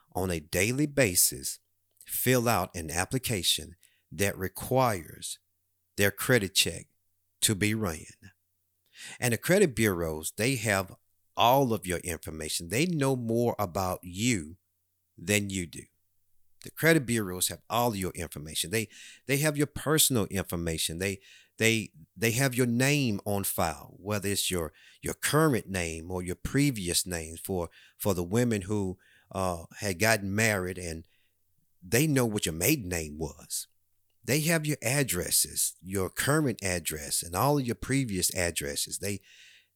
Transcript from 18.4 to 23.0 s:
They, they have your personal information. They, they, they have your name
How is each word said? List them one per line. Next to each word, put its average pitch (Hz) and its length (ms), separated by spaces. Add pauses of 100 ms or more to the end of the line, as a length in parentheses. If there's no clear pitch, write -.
They, 107 200 (360)
they 139 120
have 147 200
your 143 100
personal 139 580
information. 85 760
They, 95 200 (380)
they, 113 340 (240)
they 113 160
have 127 220
your 123 140
name 123 580